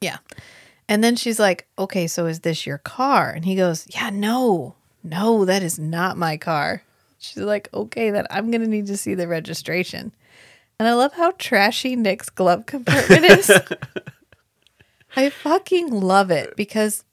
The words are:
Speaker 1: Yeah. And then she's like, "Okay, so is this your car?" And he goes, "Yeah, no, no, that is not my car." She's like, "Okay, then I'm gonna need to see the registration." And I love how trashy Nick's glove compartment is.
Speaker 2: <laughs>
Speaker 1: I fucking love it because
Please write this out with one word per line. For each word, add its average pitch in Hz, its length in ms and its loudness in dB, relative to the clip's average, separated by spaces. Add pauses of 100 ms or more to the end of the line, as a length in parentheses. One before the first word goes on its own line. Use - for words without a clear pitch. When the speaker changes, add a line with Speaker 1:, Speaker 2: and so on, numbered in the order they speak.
Speaker 1:
Yeah. - 180 -8 (680)
And 214 140 2
then 240 140 4
she's 226 240 -2
like, 190 260 2 (120)
"Okay, 185 280 -2
so 170 200 -4
is 165 140 -6
this 160 260 -4
your 143 120 -8
car?" 254 540 0
And 165 120 -8
he 190 120 -2
goes, 175 320 0
"Yeah, - 220 -6
no, 202 680 0 (260)
no, 196 440 0
that 190 180 2
is 165 160 -4
not 170 380 -4
my 160 180 -2
car." 156 460 -4 (360)
She's - 240 -14
like, 208 320 -4
"Okay, 214 360 -4
then 202 200 -2
I'm 220 220 -4
gonna 226 160 -2
need 208 200 -2
to 202 80 -6
see 196 180 -6
the 175 120 -4
registration." 165 840 -6 (680)
And 226 80 2
I 233 60 4
love 254 220 2
how 339 240 2
trashy 240 580 0
Nick's 214 320 0
glove 180 380 0
compartment 262 580 4
is. 370 260 8
Speaker 2:
<laughs> - 1700 -4
Speaker 1:
I 277 120 4
fucking 349 600 0
love 190 400 2
it 147 260 -2
because 214 560 -4